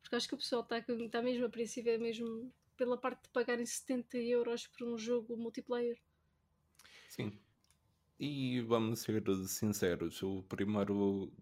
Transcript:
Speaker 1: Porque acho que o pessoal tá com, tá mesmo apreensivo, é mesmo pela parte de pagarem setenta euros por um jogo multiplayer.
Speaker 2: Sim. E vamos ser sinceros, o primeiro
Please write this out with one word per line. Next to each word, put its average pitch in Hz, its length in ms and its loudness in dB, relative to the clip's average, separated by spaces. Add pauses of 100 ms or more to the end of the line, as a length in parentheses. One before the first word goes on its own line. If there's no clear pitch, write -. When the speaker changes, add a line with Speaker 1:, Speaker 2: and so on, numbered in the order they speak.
Speaker 1:
Porque - 160 -4
acho 233 120 -2
que - 60 -2
o 269 40 -6
pessoal - 260 -2
tá 233 180 -2
com, 233 260 -2
tá 233 140 0
mesmo 247 220 2
apreensivo, 226 460 -2
é 226 80 2
mesmo 226 540 -4 (240)
pela 247 220 2
parte 254 260 -4
de - 60 -20
pagarem 240 360 0
setenta - 520 -4
euros 240 480 2
por - 200 -10
um 233 120 -2
jogo 233 380 -2
multiplayer. 240 600 -2 (1080)
Speaker 2:
Sim. 104 300 -6 (800)
E 131 440 0
vamos 113 380 2
ser 107 220 0 (240)
sinceros, 90 800 0
o 95 200 -2
primeiro 101 960 2